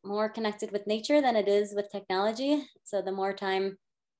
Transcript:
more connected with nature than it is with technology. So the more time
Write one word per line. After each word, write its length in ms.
more 240
connected 420
with 160
nature 360
than 120
it 140
is 260
with 160
technology. 720
So 180
the 100
more 220
time 460